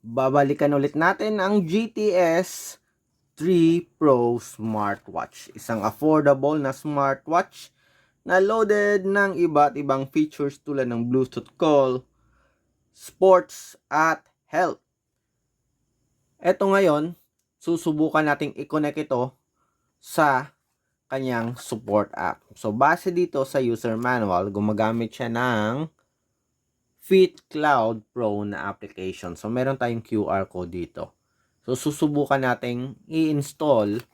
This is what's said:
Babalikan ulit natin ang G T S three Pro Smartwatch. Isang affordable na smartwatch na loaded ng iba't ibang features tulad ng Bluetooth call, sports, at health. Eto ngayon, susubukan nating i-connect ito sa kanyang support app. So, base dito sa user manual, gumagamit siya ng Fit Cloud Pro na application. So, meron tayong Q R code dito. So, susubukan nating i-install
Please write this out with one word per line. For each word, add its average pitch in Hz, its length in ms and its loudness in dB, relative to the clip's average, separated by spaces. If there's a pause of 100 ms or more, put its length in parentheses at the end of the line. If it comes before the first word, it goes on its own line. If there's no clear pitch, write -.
Babalikan 135 720 0
ulit 143 240 0
natin 190 480 0
ang 196 240 2
G 214 240 -2
T 214 160 -2
S 180 720 0 (560)
three 170 480 2 (160)
Pro 120 400 4
Smartwatch. 104 1120 -6
Isang 110 320 -6
affordable 143 720 2
na 139 160 -4
smartwatch 143 960 -4 (560)
na 180 160 2
loaded 208 640 2
ng 196 320 0
iba't 147 400 2
ibang 135 320 -2
features 151 560 -4
tulad 139 240 -4
ng 120 240 -4
Bluetooth 127 480 -2
call, 139 400 2 (960)
sports, - 800 2 (160)
at 156 320 0 (240)
health. 165 320 -2 (1600)
Eto 190 320 2
ngayon, 170 400 2 (480)
susubukan 156 640 0
nating 147 320 -2
i-connect 151 480 -4
ito 127 320 -4 (640)
sa 143 560 0 (560)
kanyang 123 480 -4
support 107 560 -2
app. - 240 -6 (160)
So, 110 160 -6
base 156 400 0
dito 170 320 -2
sa 139 160 -2
user 117 400 -2
manual, 104 480 0
gumagamit 107 640 -2
siya 120 160 -8
ng 120 640 -2 (1120)
Fit 185 480 4
Cloud 123 640 0
Pro 104 320 -2
na 98 240 -8
application. 92 640 -12
So, 107 160 -10
meron 127 240 -2
tayong 117 320 -6
Q 107 240 -2
R 95 160 -2
code 90 240 -10
dito. 82 480 -12 (480)
So, 127 80 -2
susubukan 147 640 -2
nating 123 560 -4 (160)
i-install 143 1040 0